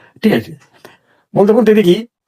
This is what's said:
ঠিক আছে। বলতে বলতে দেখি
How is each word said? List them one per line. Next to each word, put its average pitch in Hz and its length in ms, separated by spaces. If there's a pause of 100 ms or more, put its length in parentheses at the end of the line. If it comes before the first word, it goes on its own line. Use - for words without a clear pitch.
(180)
ঠিক 214 160
আছে। 113 200 (800)
বলতে 202 200
বলতে 220 200
দেখি 180 240 (300)